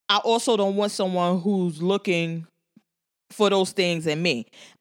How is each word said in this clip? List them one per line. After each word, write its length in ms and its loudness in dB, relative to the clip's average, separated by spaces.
I 100 2
also 380 2
don't 200 0
want 160 0
someone 480 0
who's 400 -2
looking 680 -2
for 180 2
those 240 2
things 340 0
in 160 -2
me. 240 -2